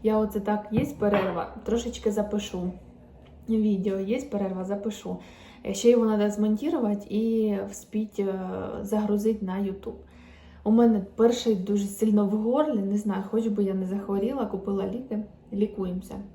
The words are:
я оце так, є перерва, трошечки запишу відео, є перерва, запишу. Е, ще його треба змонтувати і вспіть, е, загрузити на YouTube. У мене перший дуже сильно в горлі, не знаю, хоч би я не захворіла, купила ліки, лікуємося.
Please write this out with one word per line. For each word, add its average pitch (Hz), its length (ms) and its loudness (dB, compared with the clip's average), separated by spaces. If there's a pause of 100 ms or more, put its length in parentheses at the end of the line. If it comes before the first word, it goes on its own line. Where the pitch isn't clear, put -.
я 214 160 2
оце 214 220 0
так, 208 300 -2
є 226 160 2 (120)
перерва, 190 560 0 (100)
трошечки 226 480 -2
запишу 202 600 -2 (760)
відео, 208 520 2
є 220 200 -2
перерва, 190 440 -4
запишу. 202 520 -6 (500)
Е, 196 80 -4
ще 233 160 6
його 233 160 6
треба 208 240 4
змонтувати 214 800 0
і 220 460 2 (140)
вспіть, 214 480 -6
е, 196 160 0 (480)
загрузити 208 640 0
на 185 60 -4
YouTube. 196 440 -4 (680)
У 214 60 2
мене 220 360 6 (100)
перший 233 380 4
дуже 202 320 0
сильно 208 400 2
в 190 40 0
горлі, 240 480 2
не 196 180 0
знаю, 202 340 -2
хоч 226 160 0
би 202 180 0
я 190 100 0
не 190 120 -2
захворіла, 202 600 -2
купила 196 400 -4
ліки, 214 320 -6 (340)
лікуємося. 190 640 -4 (200)